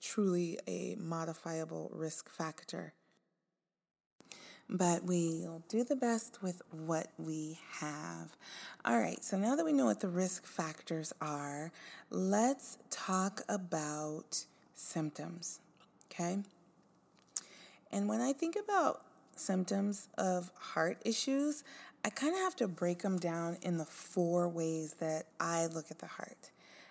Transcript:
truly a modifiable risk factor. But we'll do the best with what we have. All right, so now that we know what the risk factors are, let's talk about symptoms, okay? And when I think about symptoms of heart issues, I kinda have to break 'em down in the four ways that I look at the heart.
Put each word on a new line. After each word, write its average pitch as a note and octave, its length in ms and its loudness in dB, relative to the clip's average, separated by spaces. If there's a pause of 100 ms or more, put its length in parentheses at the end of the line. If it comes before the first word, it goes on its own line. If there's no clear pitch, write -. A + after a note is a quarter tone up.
truly F3 640 2
a F#3 300 -2
modifiable E3 1000 -4
risk D#3+ 340 -2
factor. D#3+ 640 -6 (1700)
But F3 360 4
we'll E3 640 0
do A#3 160 2
the C#4 100 0
best A#3 480 0
with F3+ 200 -4 (100)
what D#3+ 440 -2
we D#3+ 440 -6 (180)
have. D#3+ 580 -8 (480)
All A#3 140 4
right, - 240 0
so - 160 2
now A3 160 4
that D#4+ 100 2
we D#4+ 80 2
know C4+ 120 6
what G#3+ 160 4
the G3+ 80 0
risk F3+ 360 4
factors D#3+ 760 -4
are, D3 500 -4 (400)
let's G3+ 680 4 (120)
talk F#3+ 580 0
about D#3 960 -2 (280)
symptoms, D#3+ 880 2 (460)
okay? F3+ 360 -2 (1500)
And G3+ 160 2
when A3 120 2
I C4 120 2
think E4 240 -2
about G#4 480 2 (320)
symptoms G3 720 2 (100)
of F3+ 380 2
heart - 480 -2
issues, C#4 580 2 (420)
I A3 60 0
kinda D#4+ 280 0
have F#4 180 0
to A3+ 120 2
break F3 360 0
'em F#3+ 140 2
down E3+ 440 -2
in F3 160 2
the D#3+ 60 -2
four F3 640 2
ways D#3+ 460 -2
that D#3+ 320 -2 (120)
I E3+ 280 2
look D#3+ 240 -6
at F3 80 -10
the - 80 -10
heart. - 440 -12 (400)